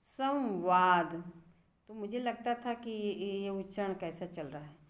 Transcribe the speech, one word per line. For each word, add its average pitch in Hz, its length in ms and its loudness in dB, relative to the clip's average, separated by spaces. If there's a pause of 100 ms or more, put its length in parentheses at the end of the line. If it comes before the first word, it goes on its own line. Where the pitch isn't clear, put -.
संवाद, 180 1300 4 (560)
तो 214 60 -14
मुझे 214 240 -4
लगता 240 360 0
था 240 200 -2
कि 233 160 -8
ये, 208 480 -2
ये 196 120 -2
उच्चारण 196 440 -2
कैसा 170 320 -6
चल 160 200 -8
रहा 147 160 -10
है 151 140 -16 (140)